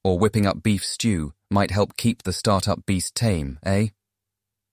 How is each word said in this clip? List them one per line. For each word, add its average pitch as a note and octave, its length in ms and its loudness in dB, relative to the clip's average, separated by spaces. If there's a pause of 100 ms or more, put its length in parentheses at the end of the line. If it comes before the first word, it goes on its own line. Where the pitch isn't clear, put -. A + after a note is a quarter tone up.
or F#2 160 2
whipping G#2 260 2
up F2 160 0
beef G#2 240 0
stew E2 480 -2 (160)
might G2+ 220 2
help G2 260 0
keep - 240 0
the F#2 120 -4
startup G2 520 0
beast F#2+ 300 -2
tame, D#2+ 480 -2
eh? G2 240 0 (840)